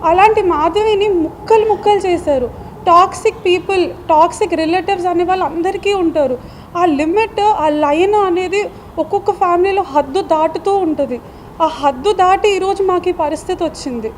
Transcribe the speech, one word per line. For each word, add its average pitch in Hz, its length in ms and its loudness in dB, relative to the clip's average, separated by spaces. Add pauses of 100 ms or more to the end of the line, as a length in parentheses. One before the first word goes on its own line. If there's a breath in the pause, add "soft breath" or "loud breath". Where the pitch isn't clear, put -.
అలాంటి 403 380 4
మాధవిని 392 680 2
ముక్కలు 415 600 0
ముక్కలు 415 300 2
చేశారు. 311 500 -2 (380 loud breath)
టాక్సిక్ 370 580 2
పీపుల్, 359 460 0
టాక్సిక్ 339 600 2
రిలేటివ్స్ 349 520 -2
అనే 349 180 0
వాళ్ళు 370 220 0
అందరికీ 370 480 -2
ఉంటారు. 302 440 0 (400 loud breath)
ఆ 359 80 2
లిమిట్, 349 540 0
ఆ 403 300 2
లైన్ 302 440 2
అనేది 370 560 0 (300 loud breath)
ఒక్కొక్క 392 320 -2
ఫ్యామిలీలో 381 500 2
హద్దు 285 400 -2
దాటుతూ 320 540 0
ఉంటది. 277 460 -2 (400 loud breath)
ఆ 330 40 2
హద్దు 277 460 0
దాటి 381 440 2
ఈరోజు 381 280 -2
మాకు 359 260 0
ఈ - 20 -2
పరిస్థితి 330 520 -4
వచ్చింది. 240 540 -6